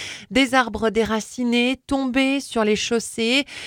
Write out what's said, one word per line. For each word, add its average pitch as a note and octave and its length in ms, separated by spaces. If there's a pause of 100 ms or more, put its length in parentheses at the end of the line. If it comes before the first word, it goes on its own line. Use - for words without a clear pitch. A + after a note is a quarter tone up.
(300)
Des B3 240
arbres A3 360
déracinés, A#3 1000
tombés C4+ 500
sur A#3 240
les G#3+ 140
chaussées. A#3 680 (200)